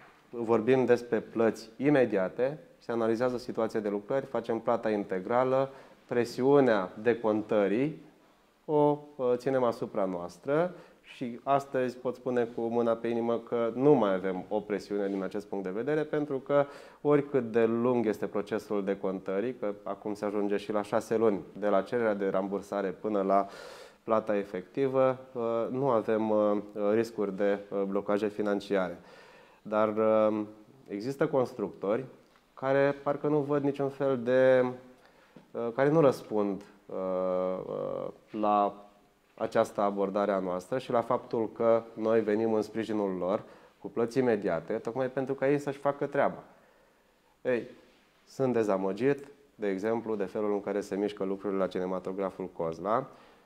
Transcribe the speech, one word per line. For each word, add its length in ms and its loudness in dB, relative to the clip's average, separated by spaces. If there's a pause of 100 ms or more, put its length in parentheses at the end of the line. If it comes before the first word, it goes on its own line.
(300)
vorbim 540 2
despre 360 2
plăți 560 0
imediate, 840 2 (200)
se 140 -8
analizează 460 0
situația 420 -4
de 80 -2
lucrări, 380 -4
facem 320 -4
plata 320 0
integrală, 800 0 (360)
presiunea 840 4 (100)
decontării 1000 0 (640)
o, 340 2 (180)
uh, 200 2
ținem 260 0
asupra 420 0
noastră 720 -2 (280)
și 400 -10
astăzi 540 0
pot 180 -4
spune 300 0
cu 160 -6
mâna 320 2
pe 160 -2
inimă 300 0
că 360 -2
nu 180 6
mai 220 4
avem 340 -2
o 120 -2
presiune 480 -2
din 140 -2
acest 240 -6
punct 180 -6
de 60 -4
vedere, 320 -2
pentru 360 -4
că 280 2 (340)
oricât 520 2
de 120 6
lung 420 2
este 200 0
procesul 580 -4
decontării, 720 -2
că 280 -6
acum 320 -8
se 100 -6
ajunge 320 0
și 160 -6
la 100 0
șase 340 0
luni 240 4 (180)
de 100 -2
la 140 4
cererea 320 0
de 140 -2
rambursare 600 -2
până 340 -2
la 240 4 (560)
plata 340 2
efectivă, 800 0 (140)
uh, 100 -6 (280)
nu 180 -2
avem, 420 2
uh, 280 4 (360)
riscuri 420 0
de, 220 0 (100)
uh, 140 -4
blocaje 460 -2
financiare. 720 -2 (640)
Dar, 340 0
uh, 440 4 (480)
există 380 -4
constructori 800 -2 (500)
care 480 2
parcă 240 -2
nu 120 2
văd 240 0
niciun 260 0
fel 300 0
de, 460 6 (840)
uh, 240 -6
care 140 4
nu 120 6
răspund, 600 2 (240)
uh, 100 -12 (720)
uh, 420 -6 (320)
la 340 2 (600)
această 460 0
abordare 520 0
a 60 0
noastră 400 -4
și 120 -6
la 100 2
faptul 520 -2
că 300 4 (120)
noi 260 2
venim 320 2
în 100 2
sprijinul 560 -2
lor 240 0 (360)
cu 100 -14
plăți 300 -2
imediate, 540 0
tocmai 380 -4
pentru 240 -4
ca 160 0
ei 80 2
să-și 200 -6
facă 280 -4
treaba. 360 -2 (1000)
Ei, 280 -2 (540)
sunt 280 -2
dezamăgit, 760 0 (260)
de 140 -4
exemplu, 460 -2
de 100 -4
felul 280 -2
în 80 -2
care 200 -2
se 160 -6
mișcă 280 -2
lucrurile 340 -4
la 80 2
Cinematograful 800 -6 (100)
Cozla 500 -2 (400)